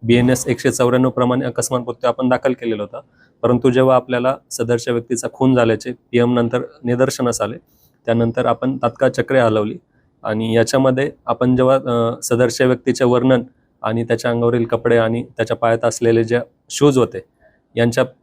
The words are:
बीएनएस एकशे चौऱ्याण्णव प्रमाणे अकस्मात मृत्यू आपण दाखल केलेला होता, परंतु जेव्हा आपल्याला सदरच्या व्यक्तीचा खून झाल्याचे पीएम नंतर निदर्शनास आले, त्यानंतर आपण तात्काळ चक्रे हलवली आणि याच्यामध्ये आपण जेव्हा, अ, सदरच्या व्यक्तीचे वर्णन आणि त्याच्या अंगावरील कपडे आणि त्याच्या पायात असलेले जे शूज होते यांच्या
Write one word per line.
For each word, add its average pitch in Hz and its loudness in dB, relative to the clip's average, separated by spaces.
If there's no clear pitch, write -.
बीएनएस 123 2
एकशे 131 -2
चौऱ्याण्णव 127 2
प्रमाणे 127 0
अकस्मात 123 -4
मृत्यू 120 -6
आपण 127 -2
दाखल 127 0
केलेला 113 -6
होता, 117 -12
परंतु 120 2
जेव्हा 131 4
आपल्याला 127 -2
सदरच्या 120 -4
व्यक्तीचा 117 -4
खून 131 2
झाल्याचे 117 0
पीएम 120 0
नंतर 120 0
निदर्शनास 123 0
आले, 110 -6
त्यानंतर 117 0
आपण 127 -2
तात्काळ 123 -2
चक्रे 131 0
हलवली 110 0
आणि 110 -4
याच्यामध्ये 131 2
आपण 123 0
जेव्हा, 131 4
अ, 120 -2
सदरच्या 120 0
व्यक्तीचे 127 0
वर्णन 123 2
आणि 113 -4
त्याच्या 117 -2
अंगावरील 117 0
कपडे 117 0
आणि 117 0
त्याच्या 113 -2
पायात 117 0
असलेले 117 2
जे 117 0
शूज 143 2
होते 107 0
यांच्या 120 0